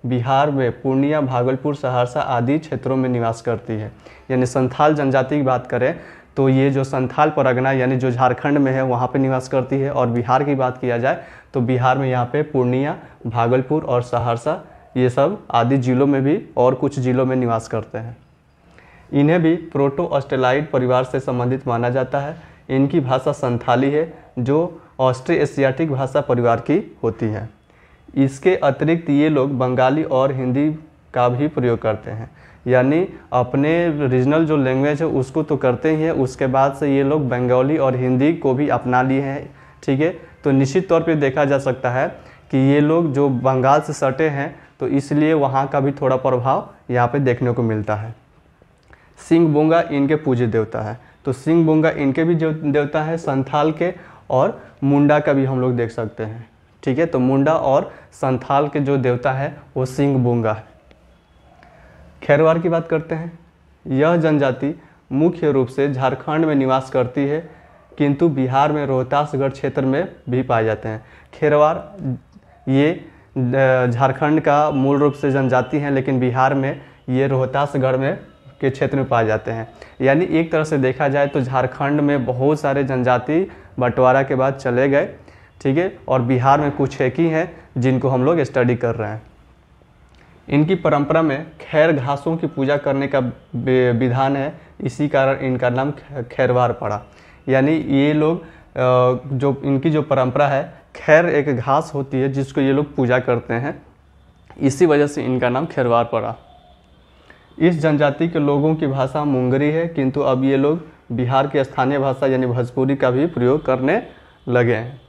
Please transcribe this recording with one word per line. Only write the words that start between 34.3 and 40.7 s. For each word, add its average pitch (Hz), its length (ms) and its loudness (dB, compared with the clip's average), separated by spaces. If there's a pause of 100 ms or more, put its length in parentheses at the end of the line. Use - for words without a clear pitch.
जो 151 120 0
लैंग्वेज 139 440 0
है 160 60 0
उसको 131 360 -2
तो 156 140 -2
करते 135 380 0
ही 156 60 -2
हैं, 160 100 0
उसके 131 360 -2
बाद 135 260 2
से 143 220 0
ये 139 80 2
लोग 139 260 0
बंगाली 127 480 2
और 131 180 0
हिंदी 127 380 2
को 143 200 0
भी 139 160 0
अपना 123 320 0
लिए 135 200 0
हैं। 139 340 -8 (280)
ठीक 139 160 0
है, 160 100 2 (340)
तो 143 80 2
निश्चित 135 380 2